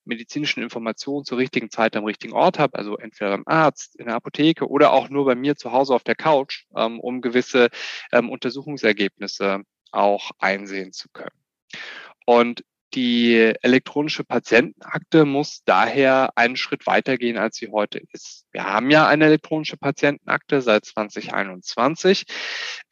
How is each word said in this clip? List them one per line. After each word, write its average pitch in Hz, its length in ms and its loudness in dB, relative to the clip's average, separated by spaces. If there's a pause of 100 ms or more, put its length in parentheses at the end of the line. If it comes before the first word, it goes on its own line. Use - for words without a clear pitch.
medizinischen 117 580 -8
Informationen 120 640 -8
zur 127 140 -8
richtigen 127 320 -4
Zeit 113 260 0
am 107 80 -6
richtigen 107 300 -8
Ort 165 260 2
habe, 139 180 0
also 104 180 -8
entweder 104 340 -6
beim 98 160 -4
Arzt, 156 500 0
in 120 100 -14
der 117 80 -4
Apotheke 147 540 0
oder 143 240 4
auch 120 160 2
nur 139 160 0
bei 131 100 4
mir 139 220 -2
zu 117 160 -12
Hause 135 200 2
auf 120 120 2
der 117 100 0
Couch, 143 520 0 (100)
ähm, 113 240 -2
um 127 200 -8
gewisse, 123 480 2 (440)
ähm, 120 180 2
Untersuchungsergebnisse 107 1300 -4 (280)
auch 101 480 0
einsehen 98 540 -4
zu - 160 -18
können. - 260 -16 (920)
Und 120 360 4 (320)
die 120 580 4 (100)
elektronische 143 600 0
Patientenakte - 1040 2
muss 143 400 -4
daher 127 720 2
einen 120 180 2
Schritt - 320 -6
weiter 107 320 0
gehen, 117 200 -2
als 110 180 -2
sie 107 160 -12
heute 107 280 -2 (120)
ist. - 400 -20
Wir - 100 -8
haben 104 260 0
ja 151 200 6
eine 151 160 4
elektronische 156 540 2
Patientenakte 139 840 -2
seit 110 240 2
zwanzig 104 500 -8
einundzwanzig. 107 880 0 (680)